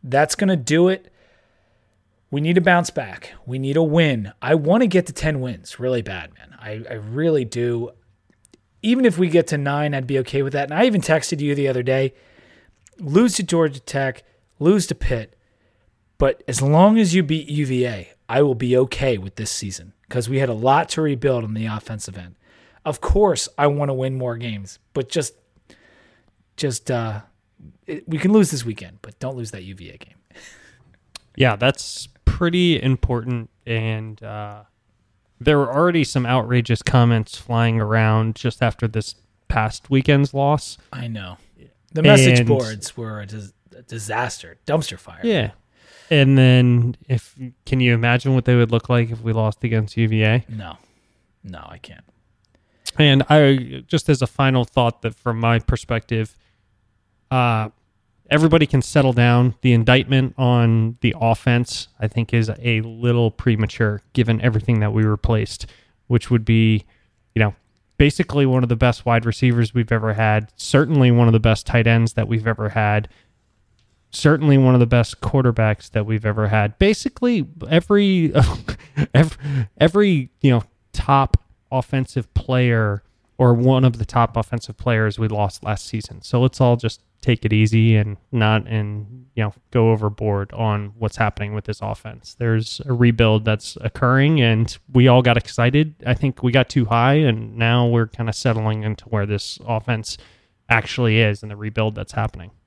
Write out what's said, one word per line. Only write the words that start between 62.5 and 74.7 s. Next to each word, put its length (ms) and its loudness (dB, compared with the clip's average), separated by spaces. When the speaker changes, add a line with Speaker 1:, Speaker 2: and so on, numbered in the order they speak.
Speaker 2:
a 220 -2
little 500 0
premature 720 -2
given 300 0
everything 400 0
that 100 0
we 140 0
replaced, 600 -2
which 220 0
would 140 2
be, 400 2
you 60 -2
know, 160 0
basically 480 2
one 180 2
of 40 0
the 80 2
best 300 0
wide 200 2
receivers 480 2
we've 200 0
ever 200 -2
had, 440 0
certainly 540 2
one 160 6
of 60 4
the 60 6
best 260 0
tight 220 0
ends 260 2
that 140 -2
we've 200 -2
ever 220 -4
had, 380 0
certainly 460 4
one 160 6